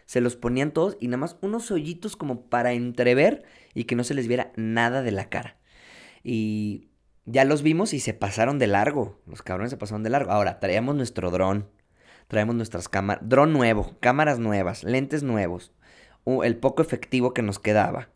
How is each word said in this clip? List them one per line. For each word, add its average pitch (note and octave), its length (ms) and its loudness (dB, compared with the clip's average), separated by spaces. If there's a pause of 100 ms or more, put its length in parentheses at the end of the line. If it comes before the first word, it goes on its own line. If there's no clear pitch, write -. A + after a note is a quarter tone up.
se - 140 0
los A#2+ 160 2
ponían C3 360 0
todos F3 280 0
y B2 80 -4
nada B2 100 -2
más E3 220 -6
unos A3+ 300 -4
hoyitos E3+ 460 -4
como C3 320 -6
para B2 240 2
entrever B2 720 4 (300)
y A2+ 100 -4
que - 100 -4
no A#2+ 100 0
se C3 100 -4
les C3 120 -2
viera A#2+ 300 -2
nada A#2 460 0
de A#2 100 -2
la F#2+ 160 -4
cara. - 300 -8 (640)
Y G#2+ 640 -4 (380)
ya C3 180 4
los C#3+ 180 2
vimos D#3+ 320 2
y C3 60 -2
se - 140 -4
pasaron A2+ 440 0
de B2 80 2
largo, G#2+ 600 0
los - 160 -18
cabrones F#2+ 280 -4
se C3+ 60 -10
pasaron G#2+ 260 -8
de A2 80 -4
largo. B2 220 0
Ahora, G2+ 260 0
traíamos A2 380 0
nuestro G2+ 340 -4
dron, F#2+ 380 0 (580)
traíamos A2 300 0
nuestras A2 320 -6
cámaras, G2 400 -2
dron C#3+ 240 6
nuevo, A2+ 480 2
cámaras C#3 380 2
nuevas, G2+ 440 -2
lentes C3+ 400 -2
nuevos, G2 500 -4 (520)
u-, B2+ 180 0
el A2+ 140 2
poco C3+ 260 0
efectivo B2+ 520 0
que B2 80 0
nos G2+ 180 -2
quedaba. G#2 560 2